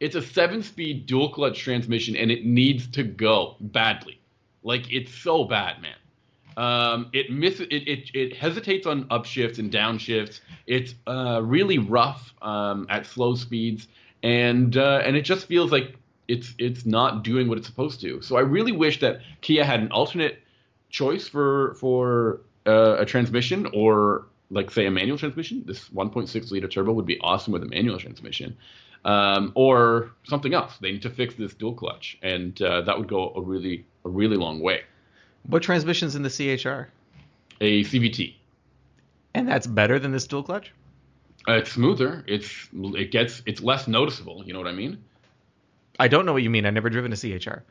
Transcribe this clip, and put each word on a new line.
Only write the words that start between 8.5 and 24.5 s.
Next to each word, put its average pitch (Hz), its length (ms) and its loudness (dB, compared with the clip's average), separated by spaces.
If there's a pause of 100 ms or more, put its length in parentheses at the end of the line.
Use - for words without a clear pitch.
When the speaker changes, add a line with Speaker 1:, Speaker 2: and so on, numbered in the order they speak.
Speaker 1:
on 143 200 -2
upshifts 117 520 -4
and 107 140 -6
downshifts. 110 680 -2 (280)
It's, 123 260 -2 (120)
uh, 123 360 -2
really 165 360 2
rough, 117 540 0 (100)
um, 104 460 -4
at 107 180 -4
slow 123 280 0
speeds, 113 540 -4 (340)
and, 120 540 4
uh, 139 280 4
and 135 120 2
it 151 60 2
just 185 240 -2
feels 170 260 2
like 131 240 0 (320)
it's, 120 300 -4
it's 123 280 -4
not 110 380 2
doing 123 240 0
what 110 100 0
it's 107 80 -10
supposed 147 360 -6
to. 76 200 -8
So 131 140 -2
I 123 40 6
really 175 300 2
wish 156 300 2
that 123 200 2 (200)
Kia 156 240 4
had 127 160 2
an 110 100 -2
alternate 151 480 0 (520)
choice 147 360 -2
for, 139 480 0
for, 123 640 2 (260)
uh, 110 320 8
a 104 60 4
transmission, 123 680 0
or, 104 520 4 (240)